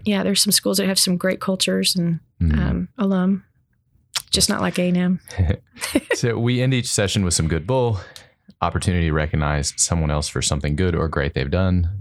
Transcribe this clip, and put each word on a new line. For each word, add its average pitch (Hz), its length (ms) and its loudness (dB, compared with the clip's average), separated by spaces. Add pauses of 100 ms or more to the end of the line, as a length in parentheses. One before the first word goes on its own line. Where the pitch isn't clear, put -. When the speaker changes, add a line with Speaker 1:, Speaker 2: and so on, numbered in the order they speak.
Speaker 1:
yeah, 202 200 0
there's 190 180 0
some 202 100 0
schools 196 240 0
that 196 120 0
have 190 100 0
some 180 180 0
great 185 240 -2
cultures 190 560 0
and, 170 240 0 (220)
Speaker 2:
Mm. 78 160 4
Speaker 1:
um, - 300 -2 (100)
alum, 190 460 0 (840)
just - 200 2
not 202 100 -2
like 180 180 -2
A 180 100 2
and 180 100 2
M. 180 220 0 (180)
Speaker 2:
<laughs> 87 180 2 (580)
So 117 240 0
we 123 220 2
end 131 140 2
each 123 180 -2
session 101 320 2
with 87 80 2
some 80 160 0
good 78 180 -2
bull, 92 320 0 (640)
opportunity 85 460 0
to 78 80 2
recognize 76 640 0
someone 80 320 0
else 73 180 -2
for 67 140 -4
something 73 340 -2
good 90 180 2
or 78 140 0
great 71 240 -2
they've 67 180 -2
done. 90 380 2 (120)